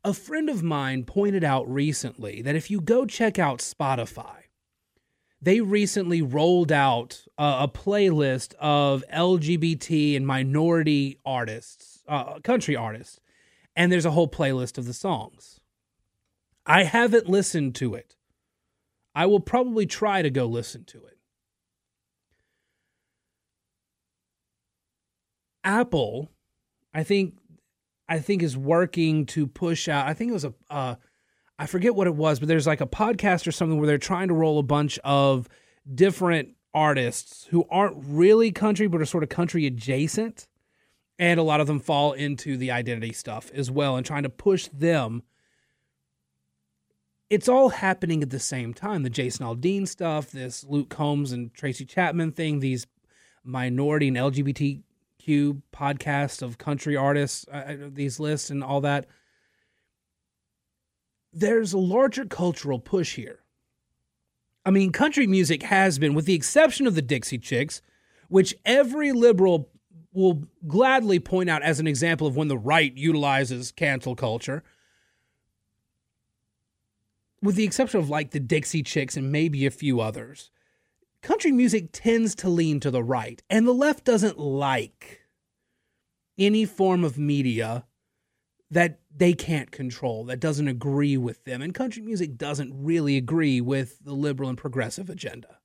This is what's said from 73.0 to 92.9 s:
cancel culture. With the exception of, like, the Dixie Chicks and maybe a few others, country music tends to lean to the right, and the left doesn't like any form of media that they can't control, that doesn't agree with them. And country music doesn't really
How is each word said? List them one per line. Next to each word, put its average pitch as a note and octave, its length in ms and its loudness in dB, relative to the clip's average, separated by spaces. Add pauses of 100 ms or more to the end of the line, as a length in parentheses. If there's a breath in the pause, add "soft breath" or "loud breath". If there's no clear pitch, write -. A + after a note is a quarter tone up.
cancel C3 420 -2
culture. A#2+ 480 -4 (2750)
With G3 140 2
the G#3+ 80 2
exception A3+ 340 0
of, D3 120 0
like, D3 200 -4
the D3 100 -4
Dixie D3 420 -2
Chicks C3+ 340 -4
and C3+ 160 -4
maybe D3 340 0
a C3 60 0
few C3 280 0
others, A2 500 -8 (720)
country G4+ 300 0
music A3 400 4
tends A3+ 460 0
to F#3+ 120 -4
lean E3 300 2
to C3 140 -2
the B2 100 0
right, A#2 480 -4
and A3 160 4
the B3 60 4
left C#4+ 320 2
doesn't G#3+ 340 2
like C3+ 840 -4 (1160)
any G#3+ 260 4
form F#3 380 2
of C#3+ 160 -2
media A#2+ 680 -2 (840)
that E3+ 300 2 (140)
they F3 180 4
can't D3+ 380 -4
control, A#2+ 540 -8
that B2 160 -10
doesn't D3+ 260 -2
agree C#3 500 0
with A#2+ 280 -4
them. B2+ 180 -8
And F3 100 -8
country A3+ 300 -6
music F3+ 340 -6
doesn't C#3+ 380 -6
really C#3+ 420 0